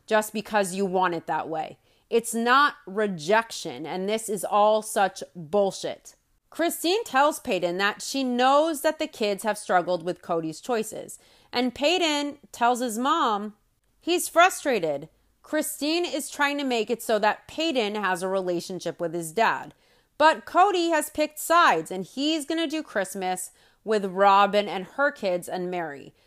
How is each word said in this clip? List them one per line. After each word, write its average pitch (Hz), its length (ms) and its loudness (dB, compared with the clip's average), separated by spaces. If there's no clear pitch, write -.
just 214 260 0
because 202 420 -2
you 196 120 0
want 185 280 0
it 160 120 -8
that 156 220 -2
way. 156 300 -8
It's 226 240 0
not 247 440 2
rejection, 185 1000 -2
and 185 220 -4
this 220 200 -4
is 208 160 -6
all 214 380 4
such 196 400 -2
bullshit. 180 800 -2
Christine 339 560 -2
tells 294 360 2
Peyton 180 380 -2
that 202 220 0
she 277 240 -4
knows 269 560 4
that 311 180 0
the 311 80 -2
kids 208 360 -4
have 208 160 -2
struggled 180 440 0
with 170 200 -6
Cody's 165 380 -4
choices, - 580 -6
and 247 220 -2
Peyton 294 640 0
tells 240 280 2
his 226 180 -4
mom, 240 560 0
"He's 349 280 -2
frustrated." 208 800 2
Christine 311 640 -2
is 294 260 -6
trying 285 280 -2
to 285 60 -4
make 233 240 -2
it 233 140 -4
so 220 160 0
that 208 300 0
Peyton 254 480 -2
has 185 260 -2
a 190 60 -2
relationship 180 720 -4
with 170 120 -4
his 165 200 -8
dad. 175 420 0
But 302 300 4
Cody 349 440 4
has 302 200 0
picked 302 280 -4
sides, 277 520 4
and 185 140 -6
he's 294 420 -4
gonna 330 200 -2
do 302 160 -4
Christmas 185 680 -4
with 202 240 0
Robin 196 600 6
and 180 180 -6
her 285 240 0
kids 180 360 -2
and 180 240 -6
Mary. 156 440 -8